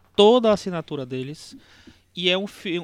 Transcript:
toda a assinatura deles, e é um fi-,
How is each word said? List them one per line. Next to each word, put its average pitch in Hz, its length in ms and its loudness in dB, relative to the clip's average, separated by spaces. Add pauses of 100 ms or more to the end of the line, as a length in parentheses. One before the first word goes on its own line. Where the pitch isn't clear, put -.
(160)
toda 226 340 6
a 214 40 4
assinatura 160 520 -6
deles, 131 500 -12 (600)
e 180 140 -2
é 180 80 2
um 202 100 -8
fi-, 175 360 -8